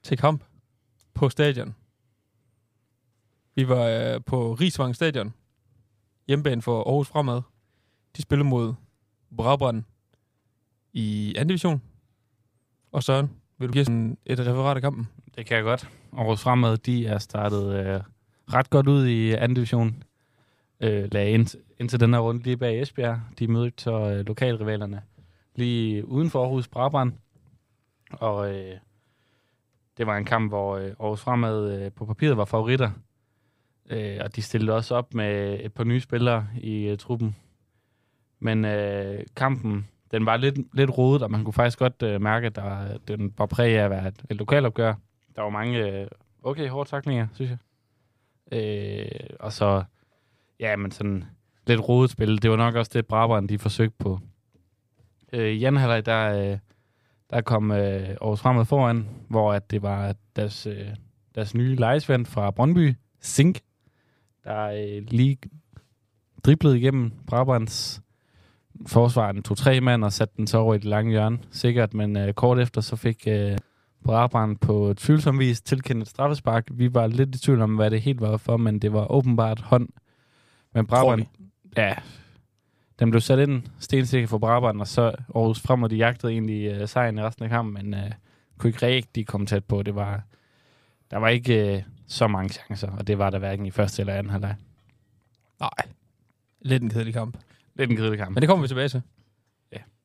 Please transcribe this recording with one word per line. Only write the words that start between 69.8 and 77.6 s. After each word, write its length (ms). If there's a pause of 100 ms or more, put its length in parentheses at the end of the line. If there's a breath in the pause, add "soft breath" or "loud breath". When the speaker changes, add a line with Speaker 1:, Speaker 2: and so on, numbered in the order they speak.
Speaker 2:
mand, 220
og 100
satte 240
den 100
så 100
over 160
i 40
det 80
lange 260
hjørne. 280 (120)
Sikkert, 420
men, 240
øh, 160
kort 260
efter, 220
så 140
fik, 320
øh, 300 (460 soft breath)
Brabrand 540
på 400
tvivlsom 420
vis 220
tilkendt 400
et 60
straffespark. 640
Vi 220
var 140
lidt 280
i 40
tvivl 220